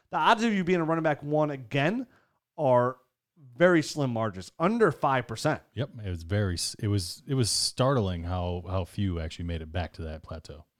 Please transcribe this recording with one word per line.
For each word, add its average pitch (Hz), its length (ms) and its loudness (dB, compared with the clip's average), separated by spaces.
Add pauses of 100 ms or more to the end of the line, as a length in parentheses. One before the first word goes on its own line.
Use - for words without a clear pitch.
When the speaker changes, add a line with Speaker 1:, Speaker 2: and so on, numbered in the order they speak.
(100)
Speaker 1:
the 180 60 -2
odds 208 260 6
of 226 100 2
you 190 100 0
being 175 180 2
a - 40 0
running 160 180 0
back 151 200 0
one 151 260 2
again 143 560 -2 (540)
are 127 380 4 (600)
very 170 240 6
slim 143 300 -2
margins, 110 480 -4
under 202 320 4
five 135 360 0
percent. 123 340 -2 (120)
Speaker 2:
Yep, - 160 -6 (160)
it 95 40 -4
was 85 140 -6
very 98 320 0
s-, - 240 -6
it 107 80 -2
was, 101 400 -2
it 143 60 -4
was 127 160 2
startling 104 720 0
how, 87 460 -2
how 92 160 -2
few 92 340 -2
actually 80 260 -6
made 85 160 -4
it 80 100 -12
back 85 220 -4
to 82 100 -12
that 78 200 -10
plateau. 76 420 -16 (140)